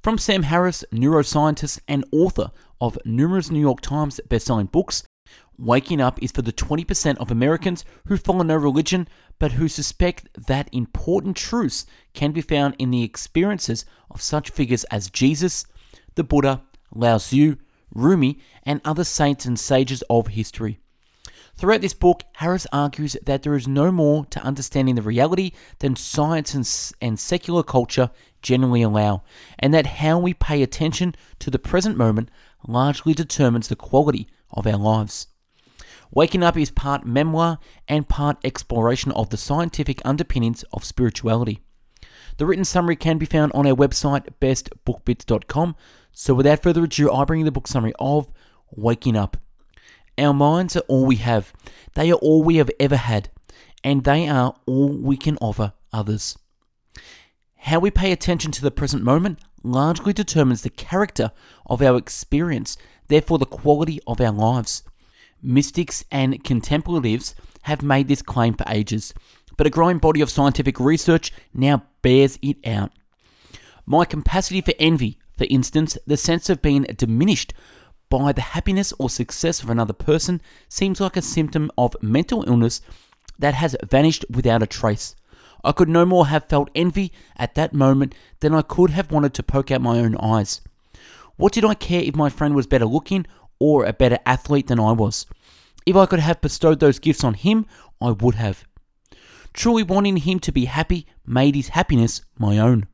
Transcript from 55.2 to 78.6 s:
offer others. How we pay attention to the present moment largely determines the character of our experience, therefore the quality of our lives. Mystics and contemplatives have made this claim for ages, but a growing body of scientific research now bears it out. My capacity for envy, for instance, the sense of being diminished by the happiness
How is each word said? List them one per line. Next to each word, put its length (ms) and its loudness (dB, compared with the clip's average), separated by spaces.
offer 360 -4
others. 460 -6
How 240 0
we 100 2
pay 220 2
attention 400 -2
to 100 -8
the 80 0
present 340 -2
moment 360 0
largely 500 0
determines 480 2
the 80 -8
character 640 -4
of 160 -2
our 160 6
experience, 800 -4
therefore 320 2
the 80 -2
quality 580 0
of 160 -4
our 100 2
lives. 520 -2
Mystics 720 -2
and 320 -2
contemplatives 880 -2
have 180 -4
made 260 2
this 140 0
claim 320 0
for 140 -6
ages, 480 -4
but 80 2
a 60 2
growing 260 2
body 240 2
of 80 0
scientific 500 0
research 540 2
now 300 2
bears 400 6
it 140 -4
out. 240 -4
My 200 4
capacity 560 0
for 160 0
envy, 400 0
for 140 -2
instance, 560 0
the 100 0
sense 340 -2
of 120 0
being 220 2
diminished 720 0
by 220 2
the 100 -2
happiness 580 -2